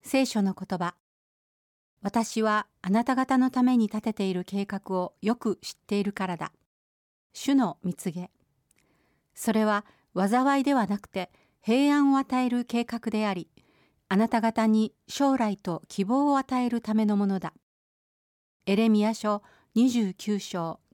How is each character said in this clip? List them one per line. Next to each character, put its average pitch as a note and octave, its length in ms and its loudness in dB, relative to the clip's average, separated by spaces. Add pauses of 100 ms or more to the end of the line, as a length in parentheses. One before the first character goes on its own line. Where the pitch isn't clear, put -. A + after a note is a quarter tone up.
聖 C4+ 240 0
書 A3 160 -2
の F#3+ 140 0
言 F#3 240 -8
葉、 F3 160 -6 (1040)
「私 A3 400 -2
は G#3+ 240 0 (160)
あ F#3 80 -6
な A3 140 2
た B3 120 0
方 C4 220 0
の B3+ 140 2
た B3+ 100 0
め B3+ 160 4
に A3 100 2
立 G#3+ 140 -6
て A3 120 -4
て G3 120 -4
い F#3+ 80 -2
る F3+ 100 -4
計 G3 220 -4
画 F#3+ 300 -8
を F3+ 260 -4
よ A3 140 0
く G#3+ 260 -4
知 - 120 -14
っ - 20 -18 (100)
て G3+ 140 -2
い G3 40 -2
る G3 100 -4
か G3 140 -6
ら F3 100 -6
だ。」 D#3+ 140 -10 (840)
主 - 200 -2
の B3 300 2
御 F3 100 -2
告 F3+ 280 -8
げ。 F3+ 100 -14 (1040)
そ - 180 -2
れ A3 100 2
は G#3 220 0 (300)
災 B3+ 460 2
い - 20 0
で C#4+ 100 2
は A3 140 2
な G3+ 100 -2
く - 100 -14
て F#3 240 -8 (300)
平 C#4 340 2
安 C#4 180 4
を C4+ 40 4
与 B3+ 260 0
え B3+ 60 0
る A#3+ 160 -2
計 A#3+ 200 -2
画 A#3 260 -6
で G#3+ 160 -2
あ G3 80 -2
り、 - 140 -10 (600)
あ F#3+ 80 2
な A3 120 2
た A3+ 120 0
方 A3+ 240 0
に A3 300 2 (120)
将 C4+ 300 0
来 G#3+ 200 -2
と - 320 -6
希 G3 160 -2
望 C#4 260 2
を C#4 80 2
与 B3+ 260 -2
え - 20 0
る A#3 140 -2
た A3 140 -4
め A3 100 4
の G#3 120 2
も G3+ 100 2
の G3 100 -2
だ。 F3 160 -8 (1120)
エ G3 100 2
レ A3+ 140 4
ミ G#3+ 120 4
ヤ A3 120 2
書 G#3 300 -2 (320)
二 A#3+ 160 4
十 G#3+ 240 0
九 G#3 240 -4
章 E3 400 -8 (140)